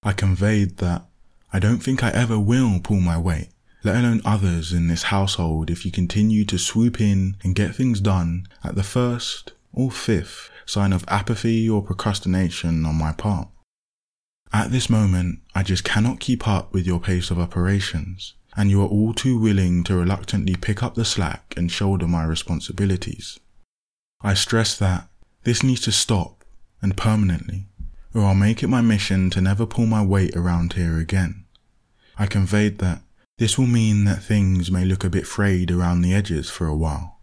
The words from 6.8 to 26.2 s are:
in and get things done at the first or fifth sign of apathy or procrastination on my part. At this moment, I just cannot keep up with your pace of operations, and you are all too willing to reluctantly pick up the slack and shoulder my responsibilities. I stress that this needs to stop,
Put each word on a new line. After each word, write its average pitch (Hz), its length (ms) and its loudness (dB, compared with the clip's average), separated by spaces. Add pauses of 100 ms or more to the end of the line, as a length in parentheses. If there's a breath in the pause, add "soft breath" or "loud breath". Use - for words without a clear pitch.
in 95 420 2
and 92 140 0
get 104 180 0
things 120 260 0
done 92 460 0 (160 soft breath)
at - 140 -6
the 98 80 -2
first - 680 -4 (200)
or 127 180 -2
fifth - 600 -4 (140 loud breath)
sign 98 280 0
of 90 160 0
apathy 113 600 0
or 107 140 2
procrastination 90 1040 -2
on 78 80 0
my 78 180 0
part. 101 360 -4 (1040)
At - 180 0
this 127 180 0
moment, 92 520 2 (140)
I 95 100 0
just 90 180 -2
cannot 113 380 0
keep - 260 -2
up 101 260 -2
with 92 140 -2
your 87 140 0
pace 90 300 -2
of 85 80 -2
operations, 90 960 -4 (220)
and 101 140 2
you 98 120 4
are 95 40 2
all 104 260 0
too 127 260 0
willing 95 460 2
to 95 120 0
reluctantly 92 580 -2
pick 101 280 -4
up 123 120 -4
the 113 100 -2
slack - 520 -4
and 85 140 -2
shoulder 98 360 0
my 85 160 0
responsibilities. 90 1160 -4 (800)
I 101 140 0
stress - 440 0
that 92 300 0 (340)
this 117 220 0
needs 127 180 2
to 110 100 -2
stop, - 520 -2 (360)